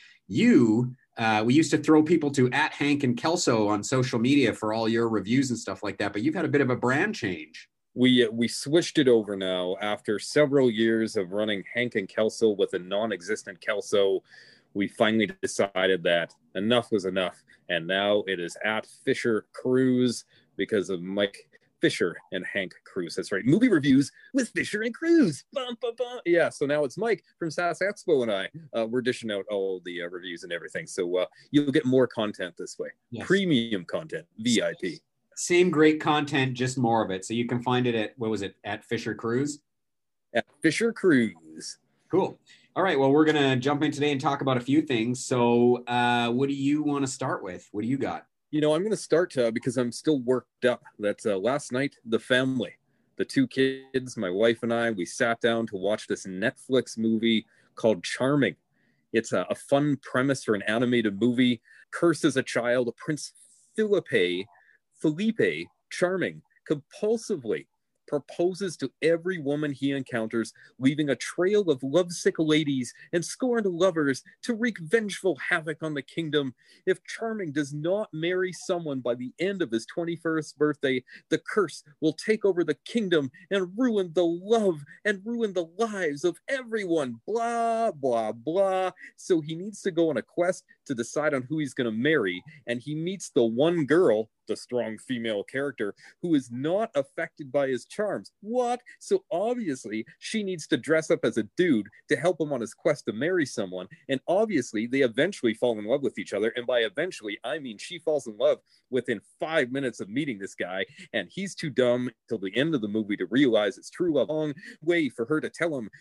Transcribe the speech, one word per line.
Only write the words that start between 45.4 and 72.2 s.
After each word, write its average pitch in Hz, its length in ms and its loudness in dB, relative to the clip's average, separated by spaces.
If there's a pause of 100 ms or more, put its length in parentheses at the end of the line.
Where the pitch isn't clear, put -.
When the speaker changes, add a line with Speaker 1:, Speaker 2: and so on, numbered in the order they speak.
Speaker 1:
uh, 120 440 2
what 135 180 0
do 139 60 -2
you 139 280 2
wanna 143 240 0
start 135 360 -4
with? 90 300 -12
What 104 100 -4
do 113 60 -2
you 135 100 0
got? 87 260 -4 (260)
Speaker 2:
You 151 120 -2
know, 151 120 4
I'm 165 80 0
gonna 214 140 -2
start, 170 400 0
uh, 120 140 2
because 120 260 -2
I'm 123 160 0
still 151 280 0
worked 123 440 -2
up. 123 180 2 (160)
That's, 104 280 -2
uh, 101 100 2
last 117 360 -2
night, 135 220 -2 (120)
the 110 120 2
family, 127 540 0 (460)
the - 80 -2
two 135 200 2
kids, 135 720 -2
my 98 140 -2
wife 113 320 2
and 117 100 -2
I, 117 200 0
we 95 120 -4
sat 117 380 -2
down 113 240 0
to 107 100 -8
watch 98 300 -2
this - 200 -6
Netflix 113 720 -4
movie 113 480 2 (300)
called 104 280 0
Charming. 131 540 0 (560)
It's 113 220 0
a, 90 160 0
a - 40 -4
fun 143 480 0
premise 135 400 0
for 110 120 0
an 98 80 -2
animated 110 580 2
movie. 120 400 4 (300)
Cursed 170 340 0
as 139 140 0
a 127 40 2
child, 120 540 0
Prince - 380 -8 (420)
Felipe, 113 720 0 (520)
Felipe 151 720 0 (220)
Charming, 165 500 -2 (260)
compulsively 156 1000 -4 (420)
proposes 175 680 -4
to 135 120 -4 (140)
every 165 340 2
woman 147 360 -2
he 139 180 -2
encounters, 117 640 -4 (260)
leaving 143 320 2
a 123 60 0
trail 196 520 0
of 139 140 0
lovesick 175 560 0